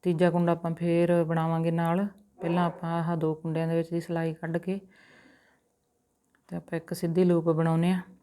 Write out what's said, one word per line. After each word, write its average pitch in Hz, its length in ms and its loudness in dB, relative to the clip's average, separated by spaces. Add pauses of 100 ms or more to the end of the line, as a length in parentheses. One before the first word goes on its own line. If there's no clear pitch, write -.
ਤੀਜਾ 175 260 2
ਕੁੰਡਾ 170 220 2
ਆਪਾਂ 170 220 -2
ਫੇਰ 170 500 2
ਬਣਾਵਾਂਗੇ 165 460 0
ਨਾਲ। 170 360 0 (340)
ਪਹਿਲਾਂ 175 240 0
ਆਪਾਂ 170 280 -4
ਆਹ 170 240 -2
ਦੋ 160 180 -2
ਕੁੰਡਿਆਂ 160 340 -4
ਦੇ 165 80 0
ਵਿੱਚ 165 140 -2
ਦੀ 170 100 -2
ਸਿਲਾਈ 165 340 -4
ਕੱਢ 165 240 -6
ਕੇ 185 220 -4 (1700)
ਤੇ 175 80 -10
ਆਪਾਂ 170 200 -8
ਇੱਕ - 180 -8
ਸਿੱਧੀ 175 300 2
ਲੂਪ 170 260 4
ਬਣਾਉਂਦੇ 165 420 2
ਹਾਂ। 180 100 0 (200)